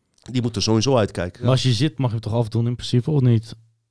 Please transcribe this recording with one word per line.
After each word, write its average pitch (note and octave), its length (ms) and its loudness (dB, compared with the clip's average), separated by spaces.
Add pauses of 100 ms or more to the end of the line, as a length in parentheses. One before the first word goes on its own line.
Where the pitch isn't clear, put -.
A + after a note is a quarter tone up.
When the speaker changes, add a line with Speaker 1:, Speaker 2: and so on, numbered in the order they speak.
(320)
Speaker 1:
Die B2 100 0
moeten A2+ 200 -2
sowieso A2+ 360 2
uitkijken. F#2 440 -4
Speaker 2:
Maar B2 100 2
als C3 120 2
je B2+ 100 2
zit, D3 240 -2
mag B2 160 -2
je A#2 60 -4
toch G#2+ 140 -6
afdoen A#2 340 -2
in A#2+ 80 -4
principe, B2 360 -2
of D3 100 2
niet? A#2 340 2 (360)